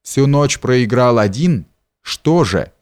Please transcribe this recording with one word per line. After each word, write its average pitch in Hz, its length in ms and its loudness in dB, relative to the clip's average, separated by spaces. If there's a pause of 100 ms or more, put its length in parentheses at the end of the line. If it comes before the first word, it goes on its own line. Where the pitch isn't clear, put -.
всю - 260 -2
ночь 143 340 0
проиграл 123 580 2
один. 107 480 0 (340)
Что 160 440 0
же? 92 380 -4